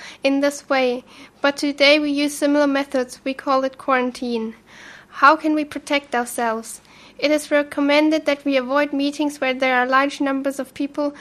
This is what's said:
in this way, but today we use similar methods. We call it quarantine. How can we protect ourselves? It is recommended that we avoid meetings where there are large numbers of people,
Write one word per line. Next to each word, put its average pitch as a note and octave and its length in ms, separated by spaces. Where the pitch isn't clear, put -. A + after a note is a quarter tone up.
in C#4 180
this C#4+ 260
way, B3+ 380
but C#4+ 160
today C#4+ 440
we D4 120
use C#4+ 220
similar D4 340
methods. C4+ 560
We C4+ 100
call C4+ 300
it C4 140
quarantine. A#3+ 760
How D4 300
can D#4 180
we D4+ 80
protect C#4+ 500
ourselves? A#3 680
It C#4+ 140
is D4 180
recommended D4 760
that C#4+ 180
we C#4 140
avoid C#4 340
meetings C#4+ 480
where C4 140
there C4 240
are B3 100
large C#4 320
numbers C4+ 400
of B3+ 140
people, D4 480